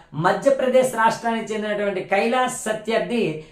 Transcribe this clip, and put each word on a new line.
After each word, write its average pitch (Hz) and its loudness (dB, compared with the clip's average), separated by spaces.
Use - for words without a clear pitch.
మధ్యప్రదేశ్ 254 2
రాష్ట్రానికి 226 0
చెందినటువంటి 208 -2
కైలాస్ 233 0
సత్యార్థి 214 -2